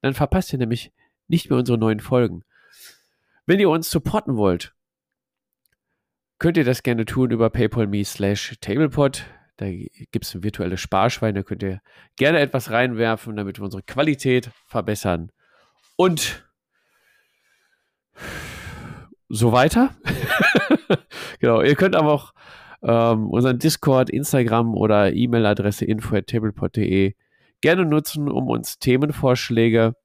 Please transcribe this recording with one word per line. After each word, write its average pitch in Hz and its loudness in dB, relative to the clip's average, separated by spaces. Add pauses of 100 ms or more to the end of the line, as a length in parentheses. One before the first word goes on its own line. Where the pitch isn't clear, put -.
Dann 135 -2
verpasst 165 -2
ihr 135 -4
nämlich 117 -4 (340)
nicht - 0
mehr 127 4
unsere 123 2
neuen 110 2
Folgen. 104 0 (1000)
Wenn 190 4
ihr 196 6
uns 165 0
supporten 156 -2
wollt, 95 0 (1700)
könnt 165 2
ihr 165 2
das 123 0
gerne 117 0
tun 127 0
über 113 2
paypal 113 0
me 101 -2
slash 101 -4
tablepod. 139 0 (320)
Da - -8 (460)
gibt's - -6
ein 92 -12
virtuelles 92 -4
Sparschwein, 107 -2
da 98 -4
könnt - -10
ihr 95 -8 (340)
gerne 151 2
etwas 135 -2
reinwerfen, 113 -2
damit 98 -6
wir 101 -10
unsere 95 -10
Qualität 131 -2 (180)
verbessern. 98 -4 (640)
Und - 0 (2750)
so 113 2
weiter. 160 4 (100)
<laughs> - -8 (1300)
Genau, 117 4
ihr 143 4
könnt 190 0
aber 156 2
auch, - -4 (480)
ähm, 117 2
unseren 123 2
Discord, 131 2
Instagram 117 0
oder 104 4
E-Mail-Adresse 107 0
info 107 -4
at 101 -2
tablepod 107 -4
de 98 0 (460)
gerne 180 4
nutzen, 151 -2
um 131 -2
uns 117 -4
Themenvorschläge 120 2